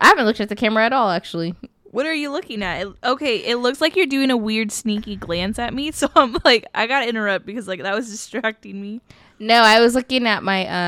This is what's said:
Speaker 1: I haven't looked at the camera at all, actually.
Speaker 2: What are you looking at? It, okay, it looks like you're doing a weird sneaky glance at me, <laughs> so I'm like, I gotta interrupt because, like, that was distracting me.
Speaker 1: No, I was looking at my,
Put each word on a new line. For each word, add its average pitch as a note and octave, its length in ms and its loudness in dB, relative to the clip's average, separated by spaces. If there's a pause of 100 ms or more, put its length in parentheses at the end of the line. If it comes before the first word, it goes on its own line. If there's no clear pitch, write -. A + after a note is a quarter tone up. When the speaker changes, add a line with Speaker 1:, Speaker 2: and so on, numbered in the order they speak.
Speaker 1:
I B3 60 8
haven't E4 180 6
looked A3+ 160 0
at G#3 80 -4
the G#3 60 -6
camera A3 300 2
at A#3+ 60 2
all, B3 200 2
actually. E3+ 420 -4 (380)
Speaker 2:
What B3+ 160 -2
are D#4+ 60 -2
you D4 180 -4
looking C#4 320 -8
at? F3 240 -4
It, F#3+ 60 -16 (120)
okay, B3 320 0
it A#3 200 -2
looks B3 220 0
like D#4+ 160 0
you're F#4 120 4
doing C4+ 240 2
a B3 40 2
weird A3 360 -2
sneaky G#3+ 440 -4
glance F3+ 440 -4
at A#3+ 140 -6
me, C#4+ 180 -4
<laughs> - 20 -8
so - 220 0
I'm C4 280 0
like, B3 220 4 (100)
I A3 120 -2
gotta B3+ 200 -2
interrupt G#3+ 380 -4
because, G3+ 240 -10
like, F3+ 140 -8
that G3 120 -4
was A3+ 160 -6
distracting G#3+ 680 -8
me. G#3 180 -12 (400)
Speaker 1:
No, A3+ 220 6
I A3 180 8
was A#3 160 6
looking B3+ 320 0
at G#3 160 0
my, F#3+ 240 0 (200)